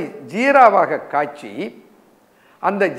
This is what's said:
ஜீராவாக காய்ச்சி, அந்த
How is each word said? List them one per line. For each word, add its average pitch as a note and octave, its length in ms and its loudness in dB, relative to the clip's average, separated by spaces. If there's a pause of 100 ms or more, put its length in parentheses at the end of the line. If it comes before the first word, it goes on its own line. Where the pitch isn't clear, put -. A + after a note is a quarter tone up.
(340)
ஜீராவாக G#3+ 680 4 (140)
காய்ச்சி, D3 360 -4 (1160)
அந்த G3+ 160 0 (140)